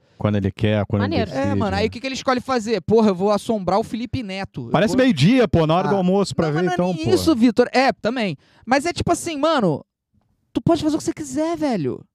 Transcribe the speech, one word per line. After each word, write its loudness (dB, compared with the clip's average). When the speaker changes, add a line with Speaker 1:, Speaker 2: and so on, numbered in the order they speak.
Speaker 1:
Quando 0
ele 0
quer, 0
quando 0
ele -2
Speaker 2:
Maneiro. -2
Speaker 1:
decide, -2
Speaker 3:
É, -2
mano, 0
Speaker 1:
né? -2
Speaker 3:
aí 0
o -4
que, -10
que -8
ele -6
escolhe 0
fazer? -2
Porra, 4
eu -2
vou 0
assombrar 0
o -2
Felipe -6
Neto. -8
Eu -6
Speaker 1:
Parece 2
Speaker 3:
vou 2
Speaker 1:
meio-dia, 4
pô, 2
na 2
hora 0
do 0
Speaker 4:
Ah. 0
Speaker 1:
almoço 0
pra 0
Speaker 3:
Não, -2
Speaker 1:
ver, 0
Speaker 3:
mas 0
Speaker 1:
então, -2
Speaker 3:
nem -6
Speaker 1:
pô. 0
Speaker 3:
isso, 2
Vitor. 4
É, 2
também. -4
Mas 0
é -2
tipo -6
assim, -4
mano, 0
tu -8
pode 0
fazer 0
o -4
que -8
você -4
quiser, -6
velho. -4